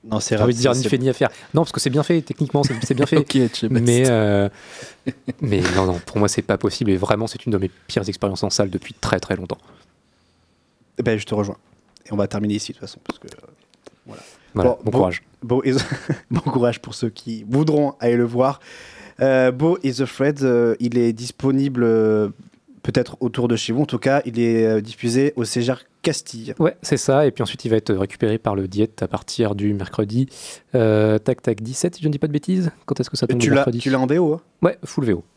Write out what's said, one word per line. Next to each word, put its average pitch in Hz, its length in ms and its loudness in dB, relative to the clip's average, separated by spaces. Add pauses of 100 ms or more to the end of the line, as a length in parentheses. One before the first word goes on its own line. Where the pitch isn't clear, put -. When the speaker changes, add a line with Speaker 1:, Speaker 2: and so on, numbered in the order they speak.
Speaker 1:
Non, 107 160 -2
c'est - 180 0
Speaker 2:
j'ai 104 60 2
envie 120 120 4
de 117 40 -6
dire 123 140 4
Speaker 1:
c'est 131 80 0
Speaker 2:
ni 120 80 -2
fait 139 80 2
ni 127 100 0
à 127 60 2
faire. 131 160 0 (240)
Non, 151 80 4
parce 160 100 -2
que - 80 -4
c'est 139 120 0
bien 147 100 2
fait, 160 220 0
techniquement, 143 400 -2
c'est, 135 180 0
c'est - 140 0
bien 139 100 0
fait. 160 120 2
Speaker 3:
<laughs> - 20 6
Ok, 143 180 0 (160)
tu 110 160 -4
Speaker 2:
Mais, 123 100 2
Speaker 3:
baisses. 120 300 4
Speaker 2:
euh, 104 400 4 (920)
mais 101 220 0 (140)
non, 95 100 4
non, 90 180 0
pour - 140 -6
moi, 104 100 4
c'est - 140 -2
pas 101 160 0
possible. 107 320 -2
Et 95 80 4
vraiment, 104 300 0
c'est - 180 -12
une 123 60 -2
de 98 80 0
mes 92 100 -2 (160)
pires 104 240 -4
expériences 98 320 -4
en 101 80 -2
salle 98 220 0
depuis - 280 -10
très, - 200 0
très - 160 -4
longtemps. 90 240 -10 (1400)
Speaker 1:
Eh 123 60 -4
ben, 110 160 2
je 104 60 -8
te 110 100 -4
rejoins. 101 220 -2 (500)
Et - 40 -10
on 107 40 -4
va 101 120 0
terminer 104 280 -2
ici, - 160 -8
de - 80 -14
toute 98 80 -14
façon, - 180 -20
parce - 140 -12
que, - 80 -20
euh, - 200 -20 (600)
voilà. - 160 -20 (320)
Speaker 2:
Voilà, 120 160 4
Speaker 1:
Bon, 113 140 -2
Speaker 2:
bon 104 60 2
Speaker 1:
bon, 127 60 2
Speaker 2:
courage. 92 240 2 (220)
Speaker 1:
bon, 123 200 0
et 131 100 2 (280)
<laughs> - 300 -6
bon 143 100 0
courage 120 380 0
pour - 160 -16
ceux 117 140 -4
qui 110 380 -12
voudront 147 520 2
aller 120 180 2
le 120 80 4
voir. 123 360 0 (600)
Euh, 131 300 4
Beau 160 320 2
is 131 180 -2
Afraid, 139 400 -2
euh, 120 380 2
il 120 180 -2
est 117 160 2
disponible, 135 680 -2
euh, 110 460 2 (520)
peut-être - 380 -2
autour 123 280 -2
de 117 80 2
chez 110 180 -4
vous. 139 100 0
En - 20 2
tout 127 140 -6
cas, 139 260 2
il 117 140 -6
est, 113 260 2
euh, 110 160 2
diffusé 120 540 0
au 123 80 -4
C 120 180 -2
G 120 120 0
R 120 80 -6 (200)
Castille. 117 580 -6
Speaker 2:
Ouais, - 220 2
c'est - 160 0
ça. 139 280 2
Et 135 60 2
puis - 120 -4
ensuite, - 220 -8
il 117 40 -4
va 110 60 4
être 110 180 0
récupéré 104 440 -2
par 104 180 -2
le 95 120 -2
Diet 101 360 -2
à - 40 -4
partir - 460 -4
du 104 200 -2
mercredi, 107 560 -2 (440)
euh, 107 460 4
tac, - 220 -2
tac, 110 200 -2
dix-sept, 131 340 -4
si - 60 -16
je 156 60 -2
ne 151 60 0
dis 143 60 -6
pas 156 80 -2
de 147 40 -4
bêtises. 175 400 -2 (140)
Quand - 140 -6
est-ce 127 100 -2
que - 80 -8
ça - 80 0
Speaker 1:
Et - 80 0
Speaker 2:
tombe, 123 80 0
Speaker 1:
tu 117 80 4
Speaker 2:
le 139 60 6
Speaker 1:
l'as, 139 40 6
Speaker 2:
mercredi ? 123 200 0
Speaker 1:
tu 135 100 -2
l'as 131 100 2
en 131 60 2
V 143 120 2
O, 160 180 2
hein ? 175 60 -14 (200)
Speaker 2:
Ouais, 180 240 2
full - 200 -4
V 110 80 4
O. 85 100 -2 (140)